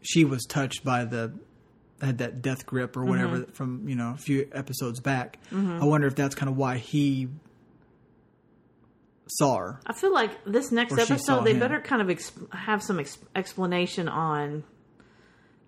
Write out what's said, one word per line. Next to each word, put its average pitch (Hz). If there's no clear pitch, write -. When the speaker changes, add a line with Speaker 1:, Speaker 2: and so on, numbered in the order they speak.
Speaker 1:
she 165
was 135
touched -
by 123
the, 117
had 131
that 123
death 131
grip 127
or 127
whatever 127
Speaker 2:
Mm-hmm. 127
Speaker 1:
from, 131
you 131
know, 117
a 143
few 139
episodes 131
back. 135
Speaker 2:
Mm-hmm. 180
Speaker 1:
I 147
wonder 147
if 135
that's 139
kinda 135
why 131
he 135
saw 135
her. 95
Speaker 2:
I -
feel 381
like 240
this 240
next 233
Speaker 1:
Or 233
she 233
saw 254
Speaker 2:
episode, 262
they 220
Speaker 1:
him. -
Speaker 2:
better 285
kind 233
of 190
ex-, -
have 202
some 185
ex-, -
explanation 180
on 151